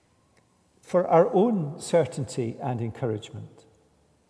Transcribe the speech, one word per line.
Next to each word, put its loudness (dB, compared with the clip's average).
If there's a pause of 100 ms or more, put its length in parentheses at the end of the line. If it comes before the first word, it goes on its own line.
(840)
for 0
our 6
own 2
certainty -2
and -4
encouragement, -8 (640)